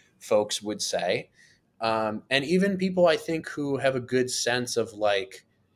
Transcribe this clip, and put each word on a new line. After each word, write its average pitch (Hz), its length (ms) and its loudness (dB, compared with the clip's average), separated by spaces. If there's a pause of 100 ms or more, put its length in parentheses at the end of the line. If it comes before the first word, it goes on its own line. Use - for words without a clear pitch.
(180)
folks 107 440 0
would 101 200 -6
say. 95 480 -2 (500)
Um, 110 480 -2
and 135 160 2
even 185 320 2
people, 185 300 2
I 160 100 6
think, 160 320 -4
who 139 280 -4
have 135 180 2
a 131 60 -4
good 127 300 0
sense 123 460 -2
of, 107 160 0
like, 104 540 0 (300)